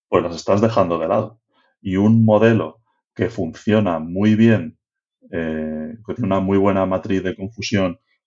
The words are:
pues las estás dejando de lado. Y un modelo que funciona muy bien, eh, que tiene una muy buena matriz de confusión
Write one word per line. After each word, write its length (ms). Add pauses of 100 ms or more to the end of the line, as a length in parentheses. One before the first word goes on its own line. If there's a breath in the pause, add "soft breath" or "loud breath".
pues 160
las 120
estás 260
dejando 380
de 80
lado. 340 (400)
Y 160
un 280
modelo 560 (320)
que 160
funciona 680
muy 360
bien, 420 (540)
eh, 640 (120)
que 80
tiene 140
una 120
muy 180
buena 280
matriz 380
de 120
confusión 640 (280)